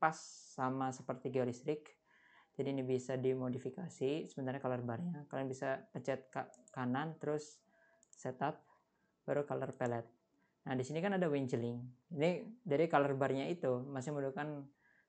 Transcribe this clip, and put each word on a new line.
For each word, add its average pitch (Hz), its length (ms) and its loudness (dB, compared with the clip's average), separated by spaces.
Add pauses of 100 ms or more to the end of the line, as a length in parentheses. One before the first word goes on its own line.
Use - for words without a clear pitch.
pas 160 160 4 (400)
sama 131 320 0
seperti 127 400 -6
geolistrik. 131 720 -2 (560)
Jadi 139 160 0
ini 135 80 0
bisa 127 320 0
dimodifikasi 131 1120 0
sebenarnya 131 320 -4
color 127 240 0
barnya. 143 480 -2
Kalian 135 160 -2
bisa 135 480 -2
pencet 135 400 -2
ka-, - 160 -4 (240)
kanan, 131 480 0
terus 151 400 -2 (480)
setup, 135 560 -4 (560)
baru 143 240 2
color 131 320 -2
palette. 120 320 0 (560)
Nah, 143 80 -2
di 127 80 2
sini 147 160 -2
kan 196 160 2
ada 180 160 4
windchilling. 123 800 -2
Ini 165 560 0
dari 156 240 4
color 139 240 6
barnya 135 320 2
itu 135 400 0
masih 143 320 -4
membutuhkan 143 480 -4 (440)